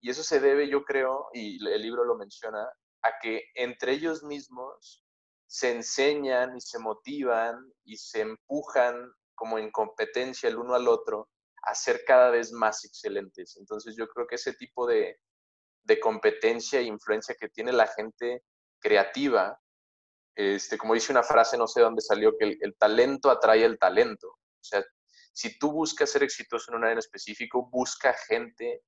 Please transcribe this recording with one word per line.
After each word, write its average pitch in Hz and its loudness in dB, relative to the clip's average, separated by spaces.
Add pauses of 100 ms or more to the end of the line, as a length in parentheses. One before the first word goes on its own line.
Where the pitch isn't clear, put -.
Y 120 -10
eso 139 -6
se 147 2
debe, 139 4
yo 139 0
creo, 135 -2
y 104 -10
el 107 0
libro 117 -2
lo 117 0
menciona, 107 -10 (360)
a 113 2
que 113 -4 (100)
entre 123 -2
ellos 156 -4
mismos 139 -16 (420)
se - -2
enseñan 127 0
y 123 -14
se - -12
motivan 117 -4 (120)
y 107 -20
se - -8
empujan 120 -2 (220)
como 113 -6
en 107 -6
competencia 120 -4
el 113 -2
uno 120 -4
al 123 4
otro 110 0 (320)
a 110 -4
ser - -2
cada 127 8
vez 117 0
más 110 -2
excelentes. 98 -10
Entonces 107 -12
yo 113 -8
creo 120 -8
que 120 -10
ese - -6
tipo - -8
de, 107 0 (640)
de 107 4
competencia 113 0
e 123 -2
influencia 110 -4
que 107 -12
tiene 117 -6
la 113 6
gente 120 -8 (380)
creativa, 104 2 (760)
este, 101 -2
como 110 2
dice 117 -2
una 127 4
frase, 117 4
no 117 0
sé 120 2
dónde 113 4
salió, 110 4
que 110 0
el, 104 -2
el 104 -6
talento 127 4
atrae 110 6
el 113 2
talento. 98 2
O - -20
sea, 101 -2 (500)
si - -10
tú 147 0
buscas 151 -2
ser 139 2
exitoso 120 -8
en 113 -4
un 117 -2
área 113 2
en 113 -2
específico, 117 -6
busca 127 0 (140)
gente 117 -4